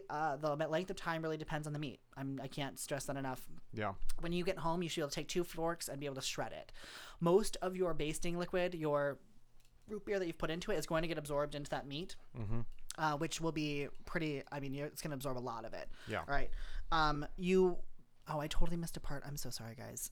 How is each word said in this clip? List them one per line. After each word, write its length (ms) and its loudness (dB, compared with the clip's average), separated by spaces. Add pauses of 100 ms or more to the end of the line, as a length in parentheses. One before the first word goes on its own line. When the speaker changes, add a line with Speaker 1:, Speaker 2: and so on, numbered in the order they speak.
Speaker 1:
uh, 280 0
the 180 0
length 340 0
of 60 -6
time 260 -2
really 140 0
depends 320 -4
on 60 -4
the 60 -4
meat. 200 -6 (160)
I'm, 260 -4
I 60 -6
can't 320 -6
stress 280 -4
that 100 -2
enough. 240 -4 (320)
Speaker 2:
Yeah. 220 0 (260)
Speaker 1:
When 100 -2
you 140 0
get 120 0
home, 240 0
you 60 -2
should 140 -4
be 0 -
able 80 -2
to 60 -6
take 120 -2
two 160 0
forks 460 -4
and 100 -6
be 60 -6
able 100 -4
to 60 -8
shred 320 -4
it. 180 -12 (480)
Most 420 6
of 140 0
your 180 2
basting 460 2
liquid, 340 0
your 440 2 (720)
root 160 -8
beer 120 0
that 100 0
you've 100 -4
put 120 0
into 220 -2
it, 40 2
is 100 0
going 160 2
to 80 0
get 80 -2
absorbed 360 -2
into 180 -6
that 160 -2
meat, 280 -6 (240)
Speaker 2:
Mm-hmm. 200 2 (380)
Speaker 1:
uh, 200 2
which 240 -2
will 100 0
be 380 -2 (160)
pretty, 440 -2
I 120 -6
mean, 120 -4
you're, 140 -4
it's 140 -12
gonna 140 -4
absorb 220 -2
a 20 -4
lot 260 -6
of 80 -8
it. 160 -6 (180)
Speaker 2:
Yeah. 180 -2
Speaker 1:
Right. 260 6 (400)
Um, 340 4 (120)
you, 400 6 (520)
oh, 100 -2
I 80 -2
totally 300 8
missed 200 -4
a 20 -6
part. 260 -2
I'm 120 -8
so 120 -4
sorry, 260 -8
guys. 360 -10